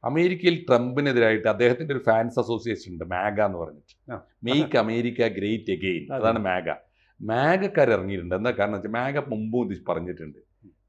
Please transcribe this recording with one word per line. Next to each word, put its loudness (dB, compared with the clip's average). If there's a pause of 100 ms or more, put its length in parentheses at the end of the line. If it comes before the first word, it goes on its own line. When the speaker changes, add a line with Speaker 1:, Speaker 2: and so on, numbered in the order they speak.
Speaker 1:
അമേരിക്കയിൽ 2
ട്രംപിനെതിരായിട്ട് 4
അദ്ദേഹത്തിന്റെ 2
ഒരു -4
ഫാൻസ് 2
അസോസിയേഷൻ -4
ഉണ്ട്, -10
മാഗ -2
എന്ന് 0
പറഞ്ഞിട്ട്, -14
Speaker 2:
ആ. -12 (240)
Speaker 1:
Make 2 (100)
America 0
Great -2
Again. -4
Speaker 3:
അതെ. -6
Speaker 1:
അതാണ് 2
മാഗ. -2 (480)
മാഗക്കാർ 2
ഇറങ്ങിയിട്ടുണ്ട്. 0
എന്താ -2
കാരണം 0
വെച്ചാൽ -6
മാഗ -4
മുമ്പും -4
ഇത് -8 (100)
പറഞ്ഞിട്ടുണ്ട്. -6 (500)